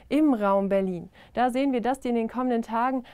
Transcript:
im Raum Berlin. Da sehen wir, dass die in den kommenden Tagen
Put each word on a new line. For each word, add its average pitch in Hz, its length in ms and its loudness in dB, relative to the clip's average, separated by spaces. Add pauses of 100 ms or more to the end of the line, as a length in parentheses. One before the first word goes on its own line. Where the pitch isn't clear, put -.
im 294 260 4
Raum 196 340 2
Berlin. 185 420 -2 (220)
Da 247 180 0
sehen 269 220 0
wir, 247 80 0
dass 254 200 -2
die 254 100 -6
in 240 40 0
den 226 140 -2
kommenden 240 340 -2
Tagen 240 520 -4